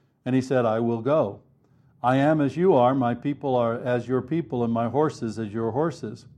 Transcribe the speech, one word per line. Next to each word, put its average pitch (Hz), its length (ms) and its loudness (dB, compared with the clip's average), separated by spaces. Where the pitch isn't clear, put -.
And 127 100 0
he 131 60 4
said, 127 240 0
"I 110 140 2
will 117 220 -2
go. 127 380 0
I 127 140 4
am 151 240 2
as 139 160 0
you 180 160 4
are, 127 200 6
my 120 220 0
people 135 400 -4
are 117 180 2
as 123 340 -2
your 127 140 0
people, 131 420 -4
and 117 80 0
my 117 160 0
horses 123 520 -2
as 107 140 -8
your 113 180 -4
horses." 139 560 -6